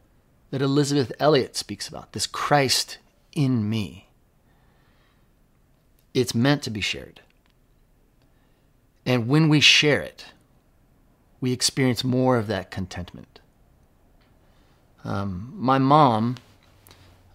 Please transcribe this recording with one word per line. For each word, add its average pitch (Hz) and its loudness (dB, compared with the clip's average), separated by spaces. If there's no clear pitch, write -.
that 135 -6
Elizabeth 139 0
Elliot 139 2
speaks - -10
about, - -16
this - -6
Christ - 0
in 127 0
me, 98 -6
it's 123 0
meant 139 2
to - -8
be 107 -6
shared. - -10
And 123 0
when 151 4
we 151 6
share 143 4
it, - -14
we 127 -2
experience 127 -2
more 127 2
of 110 -2
that 95 -4
contentment. - -14
Um, 101 -8
my 131 0
mom, 131 4